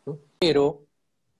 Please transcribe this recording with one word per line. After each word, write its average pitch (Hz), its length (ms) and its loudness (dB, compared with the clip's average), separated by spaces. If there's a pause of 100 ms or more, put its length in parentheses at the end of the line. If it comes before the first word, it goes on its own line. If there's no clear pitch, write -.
¿no? 147 140 -12 (200)
Pero 147 440 0 (580)